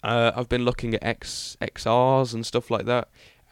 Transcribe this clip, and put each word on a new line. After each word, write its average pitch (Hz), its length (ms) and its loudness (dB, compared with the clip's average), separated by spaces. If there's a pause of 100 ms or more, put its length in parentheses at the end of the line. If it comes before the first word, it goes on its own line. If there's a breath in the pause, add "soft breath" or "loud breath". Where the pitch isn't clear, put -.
Uh, 117 320 4
I've 123 140 -4
been 123 160 0
looking 120 280 0
at 107 80 0
X, - 600 -6
X - 240 -6
Rs 127 480 4
and 117 120 -6
stuff - 240 -4
like 104 180 -2
that. 120 200 0 (440 soft breath)